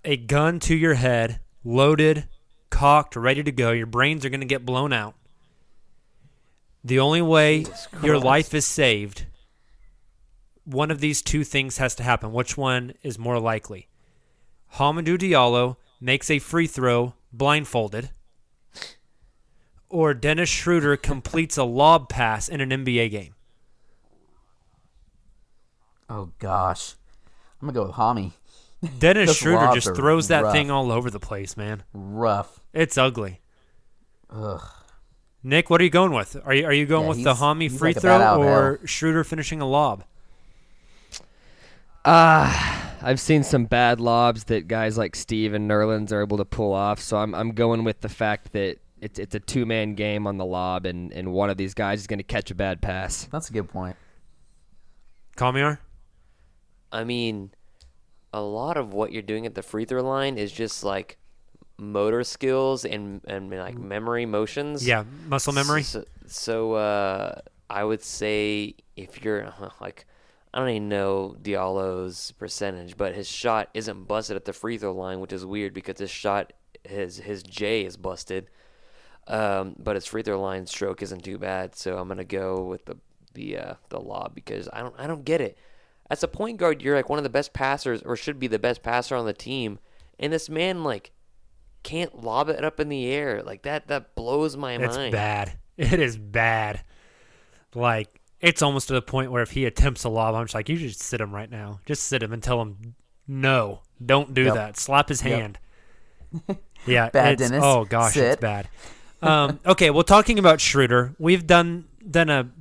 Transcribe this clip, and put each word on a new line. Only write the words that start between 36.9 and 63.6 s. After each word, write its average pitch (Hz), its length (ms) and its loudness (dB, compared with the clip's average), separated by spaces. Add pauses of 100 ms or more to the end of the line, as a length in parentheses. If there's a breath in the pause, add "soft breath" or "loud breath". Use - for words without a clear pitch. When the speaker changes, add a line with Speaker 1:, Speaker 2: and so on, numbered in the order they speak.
Speaker 3:
Yeah, 156 60 0
Speaker 1:
with 120 140 -2
the 135 100 4
Speaker 3:
he's, 120 100 0
Speaker 1:
Hami 156 200 2
Speaker 3:
he's 131 140 -2
Speaker 1:
free 160 120 2
Speaker 3:
like 165 80 2
a - 40 0
Speaker 1:
throw 185 160 6
Speaker 3:
bat - 40 8
out - 200 6
of 143 40 6
Speaker 1:
or 139 320 4
Speaker 3:
hell. - 80 -16
Speaker 1:
Schroeder 160 380 0
finishing 156 380 -6
a 135 60 -4
lob? 131 360 2 (2000 loud breath)
Speaker 4:
Uh, 160 440 8 (520 loud breath)
I've 131 180 0
seen 151 240 4
some 123 220 2
bad 120 340 4
lobs 117 460 4
that 101 220 -2
guys 110 300 0
like 107 180 -2
Steve 110 380 -2
and 107 160 -2
Nerlens 107 420 2
are 104 100 0
able 104 160 0
to 98 80 0
pull 104 280 -2
off, 101 260 0
so - 180 -4
I'm, 104 180 -2
I'm 113 160 -2
going 113 320 2
with 113 180 -4
the 107 80 -8
fact - 440 -4
that 98 240 -4 (240)
it's, 104 180 -12
it's 101 160 -10
a 104 40 -6
two-man 110 560 -2
game 104 320 -4
on 98 100 -4
the 95 80 -4
lob, 90 400 -4
and, 87 280 -6
and 92 200 -8
one 101 160 2
of 95 80 -2
these 95 160 -6
guys 104 280 -2
is 98 60 -16
gonna 101 160 -6
catch - 280 -6
a 92 40 -10
bad 92 260 -2
pass. 92 500 -6
Speaker 3:
That's 160 180 -10
a 113 40 -14
good 101 160 -6
point. 92 260 -10 (1400)
Speaker 1:
Kamiar? 139 420 0 (1120)
Speaker 2:
I 113 120 -6
mean, 113 480 -4 (840)
a 107 80 -6
lot 113 360 -6
of 110 160 -6
what 104 180 -2
you're 110 100 -8
doing 107 240 -6
at 113 100 -10
the 98 60 -8
free 110 240 -6
throw 127 180 -4
line 135 340 -4
is 104 140 -6
just, - 320 -8
like, 98 340 -6 (600)
motor 104 460 0
skills 131 600 -2
and, 101 440 -10
and, 98 240 -10
like, 92 240 -12